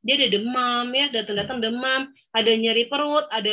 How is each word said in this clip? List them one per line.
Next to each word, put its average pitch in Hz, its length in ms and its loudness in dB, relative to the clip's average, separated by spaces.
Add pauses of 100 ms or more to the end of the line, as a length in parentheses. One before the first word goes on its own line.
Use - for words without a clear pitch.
dia 277 160 2
ada 254 80 4
demam 240 640 0
ya, 277 160 0
datang-datang 220 560 -4
demam, 262 480 -2 (240)
ada 226 160 4
nyeri 226 380 2
perut, 294 420 2
ada 214 200 -2